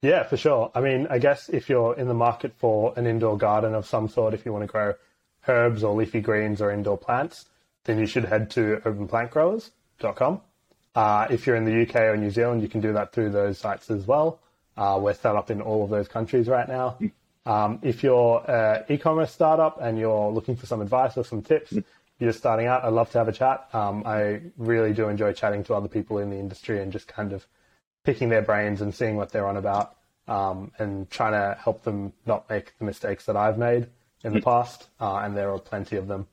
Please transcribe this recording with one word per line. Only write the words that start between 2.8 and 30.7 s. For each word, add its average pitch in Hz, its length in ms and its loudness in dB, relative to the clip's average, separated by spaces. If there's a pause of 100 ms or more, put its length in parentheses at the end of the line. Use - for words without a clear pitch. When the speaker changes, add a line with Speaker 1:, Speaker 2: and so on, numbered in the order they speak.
Speaker 1:
an 117 120 0
indoor 113 280 2
garden 107 380 2
of 107 120 -4
some 110 220 -2
sort, 110 260 0
if 104 120 -8
you 117 60 -6
wanna 104 160 -6
grow 104 260 -2 (540)
herbs 120 340 2
or 104 120 2
leafy 110 260 0
greens 107 420 0
or 104 80 2
indoor 101 260 -2
plants, 131 500 -4 (380)
then 113 140 0
you 110 80 2
should 113 180 -2
head 107 280 0
to 107 320 2
open 101 240 -4
plant 120 240 -2
growers 180 380 0 (280)
dot 104 180 -4
com. 165 240 0 (540)
Uh, 107 360 4
if 120 160 -2
you're 120 100 4
in 113 80 0
the 110 80 2
U 117 140 4
K 117 200 2
or 107 100 2
New 104 140 -2
Zealand, 117 320 0
you 107 60 -4
can 110 120 -4
do 107 120 0
that - 200 -2
through 110 180 0
those 101 280 0
sites 101 320 -6
as 98 160 -4
well. 151 320 2 (380)
Uh, 101 260 2
we're 101 120 2
set 107 220 0
up 104 140 -2
in 104 100 -4
all 107 240 -2
of 101 60 -6
those 104 180 -2
countries 113 400 0
right 123 200 0
now. 127 300 -4 (460)
Um, 107 380 0
if 120 200 -2
you're 120 440 6
a 110 420 2
e-commerce 156 440 0
startup 156 480 2
and 113 180 -2
you're 107 320 0
looking 113 260 -4
for - 100 -14
some 113 140 -4
advice 123 360 0
or 123 80 -2
some 107 180 -8
tips, - 300 0
Speaker 2:
Mm. 101 120 -2 (340)
Speaker 1:
you're 117 120 2
just 110 100 -2
starting 113 260 0
out, 127 180 2
I'd 113 80 2
love 117 200 2
to 123 60 2
have 113 100 2
a 110 40 -2
chat. 131 400 0
Um, 104 340 -4
I 104 340 -2 (160)
really 113 360 2
do 107 160 0
enjoy 104 240 0
chatting 104 320 -2
to 113 100 -2
other 101 140 -4
people 104 300 -4
in 101 120 -4
the 98 80 -8
industry 98 420 -6
and 98 120 -8
just 98 160 -10
kind 104 240 -8
of – 98 140 -12 (580)
picking 127 240 0
their 110 140 4
brains 104 400 0
and 101 120 -4
seeing 107 220 -2
what 104 160 -4
they're 101 140 -2
on 101 100 -2
about, 101 400 -2 (320)
um, 98 500 -4